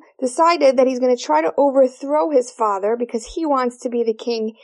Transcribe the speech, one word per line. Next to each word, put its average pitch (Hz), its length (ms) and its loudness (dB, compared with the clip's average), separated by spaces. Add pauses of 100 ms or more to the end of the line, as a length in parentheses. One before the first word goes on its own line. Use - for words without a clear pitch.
(200)
decided 285 580 2
that 262 80 4
he's 254 140 -2
gonna 247 180 2
try 302 240 0
to 320 160 -2
overthrow 277 720 2
his 254 220 0
father 208 440 -2
because 240 380 -8
he 330 100 -6
wants 262 360 -2
to 254 100 -8
be 240 140 -2
the 226 100 0
king 226 400 -6 (100)